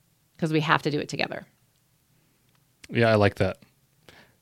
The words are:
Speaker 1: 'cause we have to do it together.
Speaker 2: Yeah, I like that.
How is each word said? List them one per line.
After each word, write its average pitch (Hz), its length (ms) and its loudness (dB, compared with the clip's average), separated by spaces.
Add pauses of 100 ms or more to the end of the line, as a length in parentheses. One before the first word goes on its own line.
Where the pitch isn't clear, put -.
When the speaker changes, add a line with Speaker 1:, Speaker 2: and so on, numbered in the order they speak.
(440)
Speaker 1:
'cause 156 100 -2
we 160 80 2
have 151 200 2
to 151 100 -4
do 147 80 -4
it - 100 -8
together. - 360 -8 (1400)
Speaker 2:
Yeah, 117 200 2
I 110 60 4
like 101 200 4
that. 92 220 -2 (840)